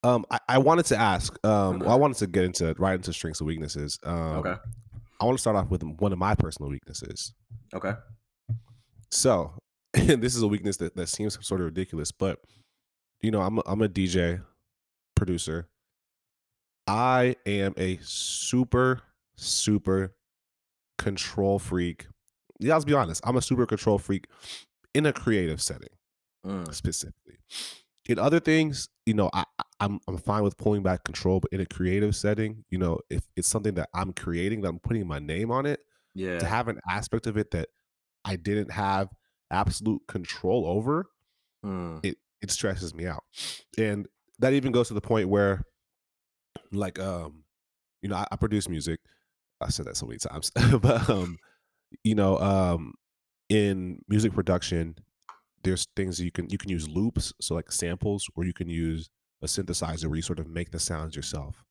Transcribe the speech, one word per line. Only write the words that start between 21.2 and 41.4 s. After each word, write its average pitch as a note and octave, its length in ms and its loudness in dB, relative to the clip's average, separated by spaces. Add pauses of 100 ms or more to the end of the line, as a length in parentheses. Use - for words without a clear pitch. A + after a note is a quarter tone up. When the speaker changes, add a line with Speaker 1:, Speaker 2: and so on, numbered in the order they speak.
Speaker 1:
freak. F2 480 -2 (520)
Yeah, C#3+ 160 2
let's D3+ 100 0
be D3 80 2
honest, F2+ 320 0
I'm B2 120 2
a A#2 60 2
super B2 240 2
control G#2 320 2
freak - 280 -4 (680)
in D3 100 4
a C3+ 80 4
creative F2+ 480 0
setting, - 280 -6 (540)
Speaker 2:
Mm. F#2 280 -6
Speaker 1:
specifically. - 680 -8 (720)
In A#2 100 2
other D3 200 4
things, D#3 500 2 (160)
you A2+ 100 4
know, G2+ 180 4
I, F#2+ 120 0 (140)
I, - 40 -6 (180)
I'm, G2+ 260 -2
I'm F#2+ 100 -4
fine G#2 260 0
with G2 140 0
pulling G#2 260 2
back F#2 220 0
control, F#2+ 360 0
but - 120 -2
in F#2+ 80 -2
a E2+ 60 -2
creative G2 480 0
setting, G#2+ 540 -2
you F#2 100 -2
know, E2+ 200 2 (100)
if - 260 -4
it's F#2 120 0
something G#2 280 0
that E2 200 -4
I'm F#2 180 -2
creating, F#2+ 480 -2
that F#2+ 80 -2
I'm E2+ 100 -6
putting G#2 280 -2
my D2 120 -6
name E2+ 320 -4
on C3+ 140 0
it, D3 160 -2 (580)
to E2+ 60 -2
Speaker 2:
Yeah. - 20 -2
Speaker 1:
have A2+ 220 0
an G2+ 100 -6 (100)
aspect G#2+ 380 -2
of G#2+ 100 -2
it G#2+ 140 -2
that E2 180 -4 (560)
I G2 120 -4
didn't G2+ 340 -2
have G2 380 0 (420)
absolute G#2 560 0
control F#2 600 -2
over, B2+ 440 0 (520)